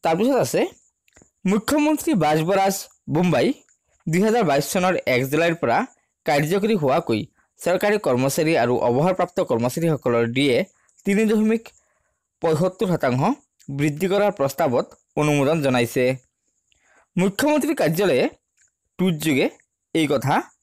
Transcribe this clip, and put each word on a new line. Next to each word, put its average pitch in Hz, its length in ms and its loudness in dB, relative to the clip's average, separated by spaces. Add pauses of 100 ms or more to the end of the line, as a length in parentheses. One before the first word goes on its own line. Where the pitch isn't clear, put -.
তাৰপিছত 208 420 0
আছে, 180 160 -2 (880)
মুখ্যমন্ত্ৰী 294 600 0 (120)
বাসৱৰাজ 185 520 0 (400)
বোম্বাই 165 320 2 (600)
দুহেজাৰ 214 420 2
বাইছ 143 240 0
চনৰ 180 220 0 (180)
এক 123 80 2 (100)
জুলাইৰ 165 300 0
পৰা 123 160 2 (480)
কাৰ্যকৰী 180 560 0
হোৱাকৈ 131 400 0 (380)
চৰকাৰী 208 380 0 (100)
কৰ্মচাৰী 139 460 0 (100)
আৰু 120 100 0 (140)
অৱসৰপ্ৰাপ্ত 170 500 0 (140)
কৰ্মচাৰীসকলৰ 123 760 0 (100)
ডি 139 100 2 (100)
এ 135 40 2 (460)
তিনি 202 160 2 (100)
দশমিক 220 320 0 (800)
পঁয়সত্তৰ 170 500 0
শতাংশ 131 300 0 (560)
বৃদ্ধি 151 360 -2
কৰাৰ 202 260 2
প্ৰস্তাৱত 139 460 0 (360)
অনুমোদন 147 440 2
জনাইছে। 127 380 0 (1120)
মুখ্যমন্ত্ৰী 285 680 0
কাৰ্যালয়ে 175 440 2 (720)
টুইটযোগে 156 500 0 (480)
এই 160 180 2
কথা 135 200 0 (300)